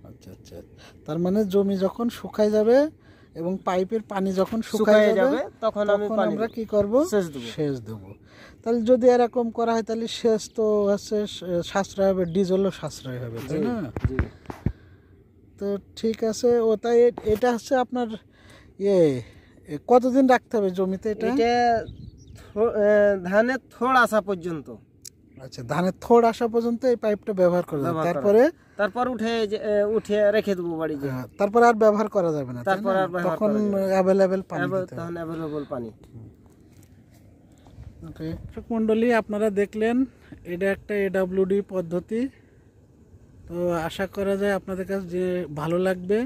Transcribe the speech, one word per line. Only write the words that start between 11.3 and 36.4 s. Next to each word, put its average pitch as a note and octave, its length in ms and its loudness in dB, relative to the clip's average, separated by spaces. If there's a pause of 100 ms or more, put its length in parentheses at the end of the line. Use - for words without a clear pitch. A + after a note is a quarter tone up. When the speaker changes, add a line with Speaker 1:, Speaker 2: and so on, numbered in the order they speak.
Speaker 1:
সাশ্রয় G3 400 0
হবে, F#3 140 0 (100)
ডিজেলও F#3+ 360 2 (100)
সাশ্রয় C3 440 -10
হবে, A#2 140 -10 (100)
তাই D3 100 -4
Speaker 2:
জি, F#3+ 60 0
Speaker 1:
না? A#3+ 120 -2 (320)
Speaker 2:
জি। C3 80 -2 (1400)
Speaker 1:
তো G3 80 -8 (300)
ঠিক A3+ 280 -4
আছে, A3 260 0 (180)
ও - 80 2
তাই A#3 240 0
এ-, A#3+ 240 4
এটা G#3+ 300 2
হচ্ছে A#3 200 -4 (100)
আপনার B3 240 -4 (720)
ইয়ে, F3 440 4 (460)
এ, D3 180 -10
কতদিন B3+ 380 4 (100)
রাখতে - 220 -2
হবে G3+ 140 0
জমিতে F#3+ 400 -4
এটা? G#3+ 160 -4
Speaker 2:
এটা A#3+ 280 2 (840)
থো-, A3 360 -2 (100)
এ, G#3 40 4 (420)
ধানের A#3+ 300 2 (120)
থোড় B3+ 320 0
আসা G#3+ 240 2
পর্যন্ত। E3+ 400 -6 (760)
Speaker 1:
আচ্ছা, - 180 -16
ধানের E3 320 -2 (100)
থোড় A#3 280 6
আসা A#3+ 160 -4
পর্যন্ত A#3 360 -2
এই B3 120 2
পাইপটা G#3+ 360 -4
ব্যবহার F3+ 320 4
করা D3+ 160 -4
যাবে। D#3 80 0
Speaker 2:
ব্যবহার D#3+ 180 -2
করা E3+ 60 0
Speaker 1:
তারপরে? G#3 300 4 (340)
Speaker 2:
তারপর G#3 320 -2
উঠে A3+ 240 -4 (140)
যে, G3+ 100 -4
এ, G#3 180 -2 (220)
উঠে G#3 200 0 (200)
রেখে G#3 180 0
দেবো F3 180 -4 (100)
বাড়ি D#3 180 -2
গিয়ে। C#3 120 -4
Speaker 1:
হ্যাঁ, B2+ 140 -6 (120)
তারপর G3+ 240 2
আর A#3+ 120 8
ব্যবহার G#3+ 340 4
করা F#3 240 0
যাবে C3+ 200 -6
না, B2 100 -10
তাই F#3+ 80 -4
Speaker 2:
তারপর F#3+ 240 -2
Speaker 1:
না? F#3+ 80 2
Speaker 2:
আর F#3 60 -2
ব্যবহার F3 280 -2
Speaker 1:
তখন G#3+ 140 0
Speaker 2:
করা G#3+ 100 0
যাবে G#3 100 0
না। F#3+ 240 0
Speaker 1:
অ্যাভেলেবল F#3+ 560 2
পানি E3+ 120 -6
Speaker 2:
অ্যাভে-, F#3 180 -2
Speaker 1:
দিতে F#3 140 -10
হবে। E3+ 80 -10
Speaker 2:
তখন E3+ 120 -8
অ্যাভেলেবল D#3+ 580 -8
পানি। A#2+ 180 -8 (2250)